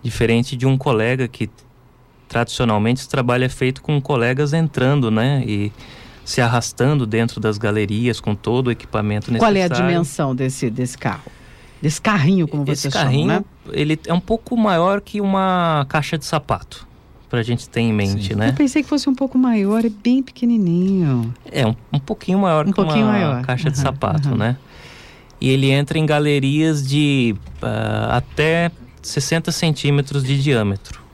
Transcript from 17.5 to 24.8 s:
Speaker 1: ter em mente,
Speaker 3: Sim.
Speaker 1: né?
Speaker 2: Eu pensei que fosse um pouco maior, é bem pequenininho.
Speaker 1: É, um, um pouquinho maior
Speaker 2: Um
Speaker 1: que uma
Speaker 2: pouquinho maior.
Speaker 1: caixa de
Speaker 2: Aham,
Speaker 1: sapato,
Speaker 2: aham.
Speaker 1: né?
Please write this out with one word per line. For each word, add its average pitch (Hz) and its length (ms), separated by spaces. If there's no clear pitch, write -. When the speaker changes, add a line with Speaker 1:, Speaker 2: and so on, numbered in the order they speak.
Speaker 1:
ter - 120
em 117 120
mente, 101 360
Speaker 3:
Sim. 107 100
Speaker 1:
né? 107 120
Speaker 2:
Eu 135 40
pensei 285 280
que - 60
fosse 294 220
um 262 40
pouco 262 220
maior, 226 480
é 233 60
bem 247 320
pequenininho. 180 1120
Speaker 1:
É, 127 160
um, 107 80
um 143 60
pouquinho 190 400
maior 165 280
Speaker 2:
Um 196 60
Speaker 1:
que 208 80
uma 190 60
Speaker 2:
pouquinho 165 200
maior. 165 380
Speaker 1:
caixa 127 260
de 135 60
Speaker 2:
Aham, 139 60
Speaker 1:
sapato, 143 460
Speaker 2:
aham. 127 80
Speaker 1:
né? 120 200